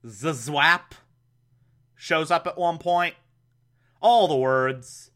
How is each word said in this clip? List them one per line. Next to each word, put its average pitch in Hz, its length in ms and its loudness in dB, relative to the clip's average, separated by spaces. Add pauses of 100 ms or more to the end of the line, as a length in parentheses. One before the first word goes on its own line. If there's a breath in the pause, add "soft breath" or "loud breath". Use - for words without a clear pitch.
zazwap 143 880 -2 (1040)
shows 160 340 -4
up 170 160 0
at 160 120 -8
one 170 200 -4
point. 175 360 -2 (880)
All 220 280 4
the 151 80 0
words. 131 800 -2